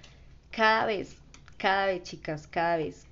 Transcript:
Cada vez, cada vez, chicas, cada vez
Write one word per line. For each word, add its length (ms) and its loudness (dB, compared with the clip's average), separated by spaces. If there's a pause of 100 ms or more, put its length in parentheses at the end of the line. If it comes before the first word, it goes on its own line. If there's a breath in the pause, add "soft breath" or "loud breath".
(560 loud breath)
Cada 300 4
vez, 320 -4 (400)
cada 300 2
vez, 160 -2
chicas, 420 -8
cada 320 0
vez 340 -6